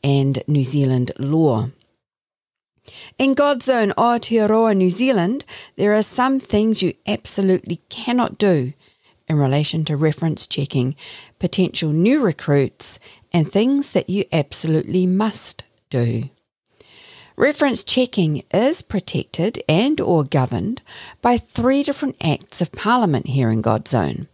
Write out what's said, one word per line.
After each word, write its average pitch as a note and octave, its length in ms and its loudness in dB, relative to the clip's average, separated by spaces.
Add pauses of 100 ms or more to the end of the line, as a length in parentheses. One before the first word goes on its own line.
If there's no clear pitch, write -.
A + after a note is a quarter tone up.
and C#3 420 2
New D3 180 2
Zealand B2+ 540 0
law. C#3 520 0 (1500)
In C4+ 180 2
God's C#4+ 340 0
own A3+ 220 2
Aotearoa, A3+ 840 2
New F#3 140 4
Zealand, A3+ 560 0 (300)
there G#3 180 2
are G#3+ 80 4
some C4 380 0
things A3 420 0
you F3+ 120 0 (120)
absolutely F#3+ 840 -2
cannot A#3+ 500 -2
do D3 340 2 (540)
in D#3 100 2
relation D3 480 2
to D3+ 100 -2
reference D#3 520 -2
checking, C3+ 480 -2 (420)
potential E3+ 540 0
new G3+ 280 4
recruits, C#3+ 800 0 (340)
and D#3+ 180 2
things C4+ 440 0
that - 160 -2
you F#3 220 -2
absolutely D#3+ 760 0
must G3 580 -2 (260)
do. A#2+ 400 -2 (1080)
Reference C#4+ 460 2
checking F#3 680 0
is B3+ 300 2
protected - 880 -4
and A#3 320 2
or D#3+ 220 2
governed C3+ 580 -2 (400)
by A#3+ 160 2
three C4 460 0
different C#4 380 -4
acts - 400 -2
of E3+ 100 -4
Parliament G#3 560 0
here B2 240 2
in A2 100 0
God's A2 320 0
own. E2 400 -2